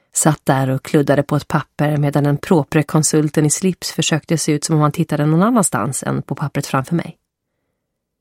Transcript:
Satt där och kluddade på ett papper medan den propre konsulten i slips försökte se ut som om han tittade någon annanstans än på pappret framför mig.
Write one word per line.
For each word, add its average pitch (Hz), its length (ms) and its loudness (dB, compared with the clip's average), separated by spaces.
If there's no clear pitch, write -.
Satt - 320 0
där 135 240 0
och 135 140 -2
kluddade 143 400 2
på 151 120 -2
ett 139 120 -4
papper 147 500 -2
medan 143 260 0
den 143 140 2
propre 156 460 2
konsulten 156 600 2
i 147 40 2
slips - 420 -2
försökte 165 460 -2
se 156 140 -2
ut 147 120 -2
som 160 120 0
om 151 60 4
han 147 100 2
tittade 147 340 -2
någon 160 180 4
annanstans 156 600 0
än 135 180 -2
på 139 140 -8
pappret 143 320 -4
framför 135 280 -2
mig. 165 220 -6